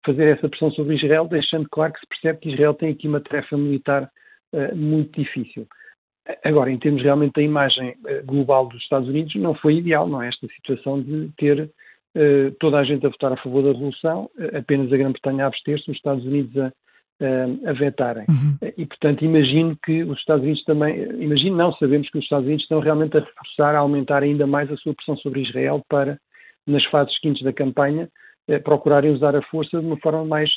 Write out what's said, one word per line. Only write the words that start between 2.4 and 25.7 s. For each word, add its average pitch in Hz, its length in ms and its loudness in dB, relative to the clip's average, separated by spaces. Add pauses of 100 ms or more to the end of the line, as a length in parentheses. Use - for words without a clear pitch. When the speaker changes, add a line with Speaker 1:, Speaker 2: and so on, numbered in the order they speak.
Speaker 1:
Israel 147 220 4
tem 160 180 -4
aqui 151 160 -6
uma 147 120 0
tarefa 147 380 -6
militar, 139 520 0 (440)
eh, 143 200 -4
muito 151 480 0
difícil. 120 460 -8 (760)
Agora, 147 280 2
em 127 60 -2
termos 143 240 0
realmente 143 320 2
da 151 80 2
imagem, 139 540 0 (120)
eh, 139 160 -6
global 131 440 2
dos 120 160 -16
Estados 135 260 -2
Unidos, 151 260 -4
não 175 200 0
foi 156 220 4
ideal, 170 300 0
não 139 140 -4
é? 120 80 -6
Esta - 180 -10
situação 135 540 -6
de 151 340 -6
ter, 147 340 2 (460)
eh, 143 440 4
toda 147 180 2
a 143 60 4
gente 139 220 0
a 135 40 0
votar 131 240 -2
a 127 40 -4
favor 135 260 0
da 139 100 4
resolução, 160 560 -4 (100)
eh, 156 200 -6
apenas 135 340 0
a 135 40 6
Grã-Bretanha 135 480 -2
a - 20 0
abster-se, 147 420 -6
os 143 80 -8
Estados 135 260 -4
Unidos 131 340 -4
a, 131 140 0 (480)
eh, 131 280 0 (180)
a 160 80 -2
vetarem. 123 560 -2
Speaker 2:
Uhum. 143 320 2
Speaker 1:
Eh, 151 160 -8
e, 165 80 -6
portanto, 147 400 0
imagino 156 580 2
que 160 200 0
os 151 160 -6
Estados 151 240 0
Unidos 151 200 -2
também, 151 360 0
eh, 92 100 -6 (100)
imagino 156 380 0
não, 170 160 2
sabemos 143 360 0
que 151 100 -6
os - 40 -4
Estados 139 220 -2
Unidos 147 180 -2
estão 156 160 0
realmente 156 380 2
a 147 40 6
reforçar, - 540 0
a 147 40 4
aumentar 143 440 2
ainda 143 220 2
mais 143 260 0
a 143 60 -6
sua 151 160 -6
pressão - 240 -6
sobre 139 240 -4
Israel 131 480 -2